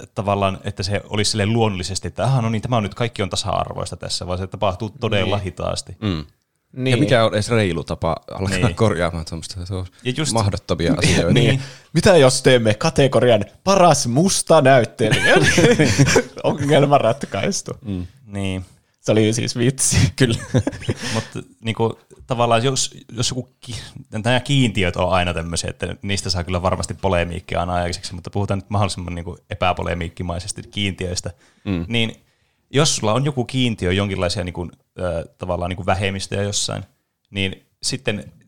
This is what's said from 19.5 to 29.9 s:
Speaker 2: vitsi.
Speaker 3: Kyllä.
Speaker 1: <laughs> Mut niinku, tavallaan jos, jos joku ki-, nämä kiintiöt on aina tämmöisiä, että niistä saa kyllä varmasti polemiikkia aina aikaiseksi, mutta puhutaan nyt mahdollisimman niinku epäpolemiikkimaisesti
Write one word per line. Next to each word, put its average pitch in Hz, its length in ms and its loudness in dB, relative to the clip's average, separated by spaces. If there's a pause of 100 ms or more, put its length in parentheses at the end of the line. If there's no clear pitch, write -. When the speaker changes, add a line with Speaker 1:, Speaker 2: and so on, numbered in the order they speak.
Speaker 2:
vitsi. 127 400 0 (180)
Speaker 3:
Kyllä. 117 220 2 (420)
Speaker 1:
<laughs> - 340 -6
Mut 135 100 -2 (400)
niinku, 113 360 -2 (280)
tavallaan 117 360 2
jos, 135 280 -2 (200)
jos 113 200 -4
joku 127 180 -8 (100)
ki-, - 220 -14 (420)
nämä 123 160 2
kiintiöt 104 560 2
on 87 180 0
aina 87 200 2
tämmöisiä, 85 360 -6
että 90 320 -8
niistä 101 280 -6
saa 90 140 -2
kyllä 90 180 -4
varmasti 92 320 -2
polemiikkia 87 640 -2
aina 90 140 -4
aikaiseksi, 87 420 -4
mutta 87 140 -12
puhutaan 101 300 -2
nyt - 100 -14
mahdollisimman 92 460 -4
niinku 85 220 -10 (120)
epäpolemiikkimaisesti 87 1120 -4